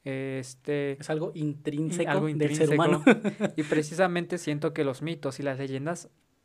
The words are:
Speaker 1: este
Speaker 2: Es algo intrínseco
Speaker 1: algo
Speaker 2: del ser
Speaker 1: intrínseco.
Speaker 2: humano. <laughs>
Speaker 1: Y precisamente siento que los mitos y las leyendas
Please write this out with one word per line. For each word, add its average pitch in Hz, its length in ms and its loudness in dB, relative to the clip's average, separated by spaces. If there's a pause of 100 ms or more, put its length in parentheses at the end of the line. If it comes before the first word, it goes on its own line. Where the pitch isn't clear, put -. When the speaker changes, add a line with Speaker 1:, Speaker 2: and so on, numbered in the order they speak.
Speaker 1:
este 135 880 -4
Speaker 2:
Es 151 160 -10
algo 156 260 -2
intrínseco 156 720 -2
Speaker 1:
algo 147 180 2
Speaker 2:
del 151 280 2
ser 156 140 4
Speaker 1:
intrínseco. 147 60 4
Speaker 2:
humano. 165 300 4
<laughs> 214 520 4
Speaker 1:
Y 156 60 0
precisamente 170 760 0
siento 151 360 -2
que 156 100 0
los 135 180 -2
mitos 151 380 -6
y 139 40 -6
las 139 140 -2
leyendas 139 520 -6 (360)